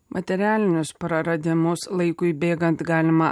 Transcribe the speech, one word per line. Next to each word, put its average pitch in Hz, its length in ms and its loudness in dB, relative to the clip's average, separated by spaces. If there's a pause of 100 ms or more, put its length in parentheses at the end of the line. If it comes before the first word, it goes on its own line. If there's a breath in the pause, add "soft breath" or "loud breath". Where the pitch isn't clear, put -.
(120)
Materialinius 190 880 0
praradimus 165 880 0
laikui 175 480 0
bėgant 165 480 0
galima 160 500 2